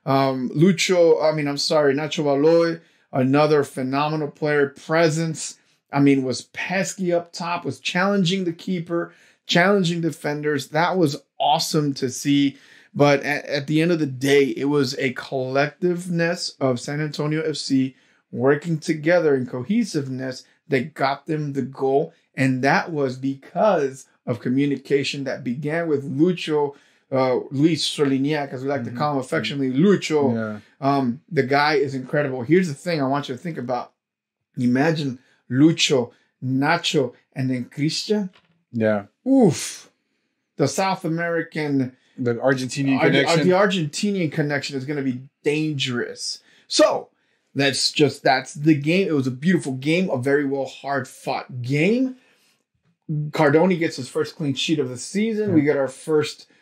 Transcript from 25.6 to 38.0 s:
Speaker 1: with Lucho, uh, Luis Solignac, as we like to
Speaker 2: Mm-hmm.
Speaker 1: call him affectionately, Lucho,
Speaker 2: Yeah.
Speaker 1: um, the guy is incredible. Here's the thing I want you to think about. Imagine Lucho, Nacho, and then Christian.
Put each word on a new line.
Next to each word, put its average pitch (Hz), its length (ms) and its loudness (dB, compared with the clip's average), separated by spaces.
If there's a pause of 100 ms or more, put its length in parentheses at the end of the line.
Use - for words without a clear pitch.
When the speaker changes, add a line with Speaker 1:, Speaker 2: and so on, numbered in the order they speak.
Speaker 1:
with 139 200 -2 (100)
Lucho, 151 560 0 (380)
uh, 131 280 0 (100)
Luis 147 340 2
Solignac, 139 680 0
as 127 100 -10
we 135 60 -6
like 139 160 -4
to 117 60 -8
Speaker 2:
Mm-hmm. 120 80 -8
Speaker 1:
call 151 160 0
him 139 40 -2
affectionately, 139 540 -4
Lucho, 151 640 4
Speaker 2:
Yeah. 107 260 -6 (200)
Speaker 1:
um, 139 400 0 (100)
the 160 120 2
guy 143 320 2
is 135 200 0
incredible. 131 480 -2
Here's 170 260 4
the 139 60 -6
thing 170 280 -4
I 135 60 0
want 139 200 -2
you 135 60 -8
to - 60 -12
think 160 180 -10
about. 123 340 -6 (640)
Imagine 135 600 2 (320)
Lucho, 135 640 4 (320)
Nacho, 139 680 0 (200)
and 131 160 -2
then 127 140 -4
Christian. 185 680 -4 (420)